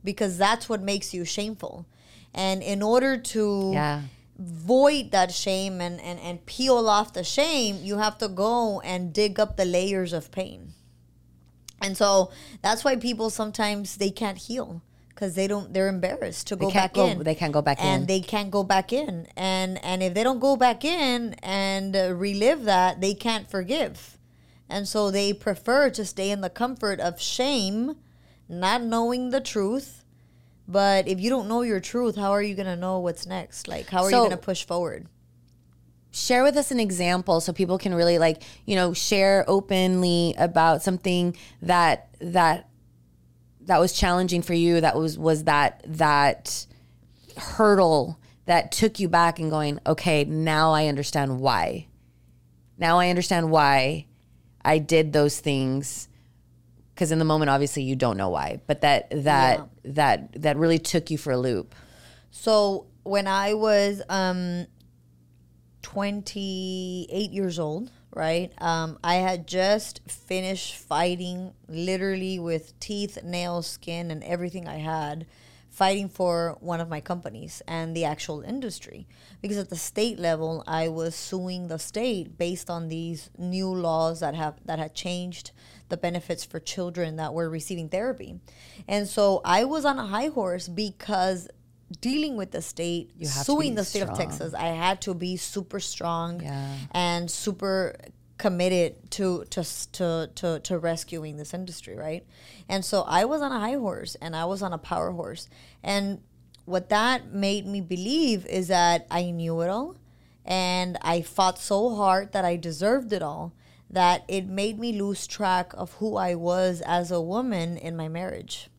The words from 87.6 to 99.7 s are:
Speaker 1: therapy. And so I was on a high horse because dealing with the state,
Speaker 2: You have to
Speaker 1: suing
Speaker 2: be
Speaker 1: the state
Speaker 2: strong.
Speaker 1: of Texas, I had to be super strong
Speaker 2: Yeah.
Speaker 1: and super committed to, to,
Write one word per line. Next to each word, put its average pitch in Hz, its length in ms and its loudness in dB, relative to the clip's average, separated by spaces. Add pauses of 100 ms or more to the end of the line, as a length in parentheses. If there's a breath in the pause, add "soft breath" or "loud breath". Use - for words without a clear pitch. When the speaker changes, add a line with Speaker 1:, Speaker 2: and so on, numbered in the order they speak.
Speaker 1:
therapy. 196 500 -6 (480 loud breath)
And 202 220 -2
so 202 360 4
I 196 200 6
was 285 200 -2
on 277 140 2
a 226 80 -6
high 220 220 -2
horse 185 400 -4
because 190 800 -2 (520)
dealing 277 380 -2
with 190 140 -8
the 170 100 -6
state, 170 560 -6
Speaker 2:
You 156 100 -6
have 135 80 -4
to 139 80 -4
Speaker 1:
suing 294 280 2
Speaker 2:
be 214 40 -2
Speaker 1:
the 202 80 0
state 196 200 -4
Speaker 2:
strong. - 80 -6
Speaker 1:
of - 60 -6
Texas, 160 360 -6
I 165 140 -4
had 175 340 -2
to 196 100 -6
be 180 240 -6
super 196 420 -8
strong 170 600 -6
Speaker 2:
Yeah. 139 340 -8 (180)
Speaker 1:
and 175 380 -2
super 190 640 -4 (420)
committed 180 720 0
to, 185 400 -2
to, 185 120 -4 (300)